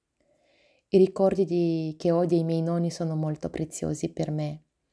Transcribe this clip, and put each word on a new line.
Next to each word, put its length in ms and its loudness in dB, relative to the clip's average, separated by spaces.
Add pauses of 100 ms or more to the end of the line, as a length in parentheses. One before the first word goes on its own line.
(920)
I 40 6
ricordi 460 4
di, 540 0
che 140 0
ho 120 2
dei 200 2
miei 180 0
nonni 300 -2
sono 240 -4
molto 340 -4
preziosi 600 -6
per 200 -4
me. 360 -6 (280)